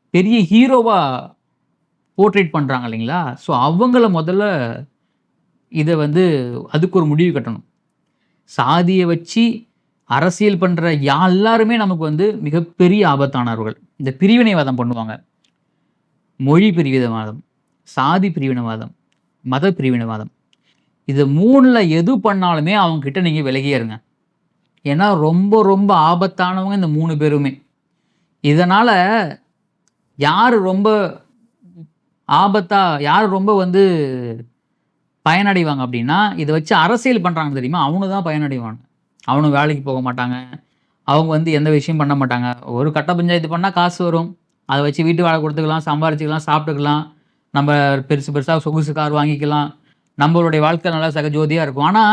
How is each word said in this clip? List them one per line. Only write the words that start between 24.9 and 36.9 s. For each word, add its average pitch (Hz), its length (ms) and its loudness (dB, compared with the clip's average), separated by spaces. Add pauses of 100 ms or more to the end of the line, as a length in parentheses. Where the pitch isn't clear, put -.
ரொம்ப, 185 440 2
ரொம்ப 196 280 2 (120)
ஆபத்தானவங்க 185 720 -2
இந்த 190 140 -2
மூணு 156 280 -2
பேருமே. 147 360 0 (920)
இதனால 180 460 4 (1300)
யாரு 190 420 2
ரொம்ப 190 280 0 (1400)
ஆபத்தா, 196 540 2 (180)
யாரு 165 280 2
ரொம்ப 190 280 0
வந்து 185 260 2 (1400)
பயனடைவாங்க 170 560 0
அப்படின்னா, 123 360 -2 (200)
இதை 151 140 -2
வச்சு 160 240 0
அரசியல் 220 480 2